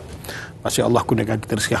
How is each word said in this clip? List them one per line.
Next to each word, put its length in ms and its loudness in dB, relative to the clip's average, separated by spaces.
Masih 240 2
Allah 160 4
kurniakan 400 2
kita 160 -2
rezeki 220 0